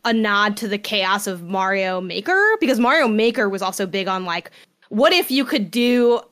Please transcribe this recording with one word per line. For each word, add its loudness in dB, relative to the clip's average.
a 0
nod 2
to -6
the -4
chaos -2
of -8
Mario -2
Maker, 0
because 2
Mario 4
Maker 2
was -4
also -4
big -4
on, -4
like, -6
what 2
if 0
you 0
could -2
do 2